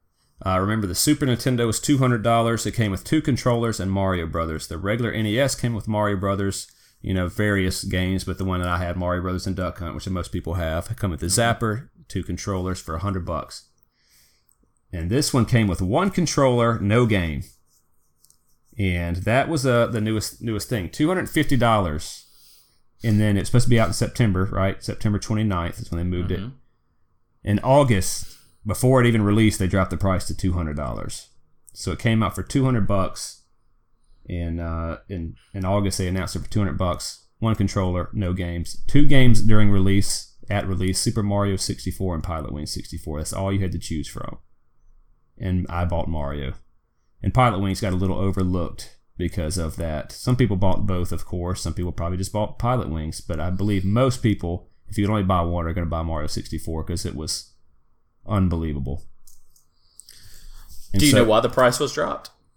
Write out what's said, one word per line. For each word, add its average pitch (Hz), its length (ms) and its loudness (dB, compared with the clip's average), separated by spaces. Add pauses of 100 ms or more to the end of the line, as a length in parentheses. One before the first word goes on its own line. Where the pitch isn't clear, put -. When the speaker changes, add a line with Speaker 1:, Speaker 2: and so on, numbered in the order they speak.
(440)
Speaker 1:
Uh, 92 160 0
remember, 104 280 0
the 87 80 -4
Super 147 300 0
Nintendo 120 420 0
was 110 120 -2
two 143 180 0
hundred 123 260 2
dollars. 117 420 0
It 104 80 -4
came 110 180 0
with 95 120 -6
two 156 180 0
controllers 117 580 -2
and 95 120 -2
Mario 95 360 -2
Brothers. 80 400 -6
The 82 100 -10
regular 107 340 -2
N 107 140 -2
E 107 140 0
S 139 160 0
came 120 200 -4
with 101 120 -8
Mario 104 300 0
Brothers, 98 500 -4 (340)
you - 120 -4
know, 90 140 0
various 98 560 -2
games, 92 400 -2
but 92 140 -8
the 95 80 -6
one 92 140 -2
that 90 100 -4
I 87 100 -2
had, 87 180 -6
Mario 90 240 -4
Brothers 90 260 -6
and 92 80 -6
Duck 85 240 -6
Hunt, 85 160 -10
which - 140 -10
most 90 220 -6
people 87 240 -6
have, 82 420 -6
come 98 140 -4
with 78 80 -8
the 85 80 -6
Speaker 2:
Mm-hmm. 117 360 0
Speaker 1:
Zapper, 113 260 -4 (180)
two 92 160 -6
controllers 92 580 -6
for 80 140 -10
a 82 40 -6
hundred 95 260 -6
bucks. - 440 -10 (1200)
And 85 180 -6
this 131 240 -2
one 120 120 4
came 113 220 2
with 87 140 -2
one 135 280 0
controller, 123 680 0
no 110 260 2
game. 85 380 0 (1300)
And 87 400 -2
that 110 320 0
was, 147 160 -2
uh, 120 220 2
the 107 140 -4
newest, 110 400 -4
newest 110 280 -6
thing. 95 200 -4
Two - 180 -2
hundred 180 220 -2
fifty 143 280 2
dollars. 104 720 -2 (760)
And 107 160 2
then 107 160 2
it's 98 140 -2
supposed 123 160 6
to - 40 6
be 117 100 6
out 110 80 2
in 95 60 -2
September, 98 580 0
right? 95 320 -2
September 101 360 -2
twenty-ninth 101 600 -4
is 117 120 -12
when 85 60 -4
they 85 60 -4
moved 90 280 -2
it. 90 80 -4
Speaker 2:
Mm-hmm. 123 160 -12 (880)
Speaker 1:
In 101 160 0
August, 127 680 2 (360)
before 127 380 2
it 120 60 4
even 113 160 2
released, 104 340 4
they 98 100 -2
dropped 92 220 0
the 90 80 -6
price 92 300 -2
to - 100 -8
two 92 160 -2
hundred 80 240 -4
dollars. 62 520 -10 (440)
So - 180 -8
it 78 80 -6
came 113 220 2
out 92 140 -2
for 92 80 -6
two 135 200 -2
hundred 123 240 2
bucks. - 560 -2 (840)
In, 85 320 -6
uh, 82 400 -6 (100)
in, 85 260 -10 (160)
in 95 140 -8
August, 98 320 0
they 95 100 -2
announced 90 280 -4
it 80 80 -6
for - 60 -8
two 107 100 -2
hundred 85 180 -2
bucks. - 480 -6 (140)
One 110 160 0
controller, 92 580 -2
no 92 200 -2
games. 85 540 -6
Two 143 200 12
games 127 340 12
during 104 300 12
release, 98 640 4 (140)
at 98 180 -2
release, 92 320 0
Super 113 240 -2
Mario 101 320 0
sixty-four 92 580 -4
and 78 100 -4
Pilot 80 300 -6
Wing 73 140 -8
sixty-four. - 500 -10
That's 78 160 -8
all 95 180 -4
you 101 100 0
had 92 100 -2
to 87 80 -6
choose 78 280 -6
from. - 300 -12 (1040)
And 90 300 -2
I 87 160 -2
bought 82 220 -2
Mario. 71 460 -6 (720)
And 98 100 -2
Pilot 120 260 4
Wings 95 220 -2
got 98 120 -2
a 90 40 0
little 95 220 0
overlooked 92 800 -2 (240)
because 85 360 -4
of 80 200 -4
that. - 340 -6
Some - 240 -2
people 117 220 0
bought 92 280 4
both, 90 260 0
of 82 140 -4
course. 87 360 -6
Some 80 120 -4
people 87 180 -6
probably 85 260 -6
just 95 160 -6
bought 107 260 -4
Pilot 120 300 -2
Wings, 78 320 -8
but 82 180 -6
I 82 100 -2
believe 95 360 0
most 123 360 0
people, 90 480 -2 (180)
if - 100 -10
you 104 80 2
could 101 60 0
only 104 120 0
buy 92 180 2
one, 85 240 -2
are 82 80 -4
gonna 85 140 -4
buy 82 140 -4
Mario 80 260 -4
sixty-four 80 560 -6
'cause 85 220 -6
it - 100 -8
was - 380 -10 (720)
unbelievable. 82 760 -2 (1900)
And 101 60 4
Speaker 2:
Do 147 60 6
you 143 60 6
Speaker 1:
so 107 80 6
Speaker 2:
know 113 100 4
why 110 100 4
the 117 100 0
price 123 300 4
was 139 140 -4
dropped? - 380 -6 (260)